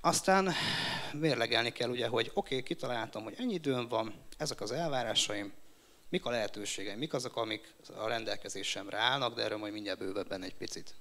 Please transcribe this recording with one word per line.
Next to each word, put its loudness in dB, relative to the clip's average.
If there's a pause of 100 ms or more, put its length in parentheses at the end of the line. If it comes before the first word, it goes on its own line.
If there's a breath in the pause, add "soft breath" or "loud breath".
Aztán 6 (600 loud breath)
mérlegelni 4
kell, -2
ugye, 0
hogy 2
oké, 0
kitaláltam, -4
hogy -8
ennyi 0
időm 0
van, 0 (220)
ezek -4
az -4
elvárásaim, 0 (560 loud breath)
mik -2
a 0
lehetőségeim, -2
mik -4
azok, -4
amik -4 (220)
a -4
rendelkezésemre -4
állnak, 2
de -2
erről 0
majd -4
mindjárt -4
bővebben -4
egy -6
picit. -6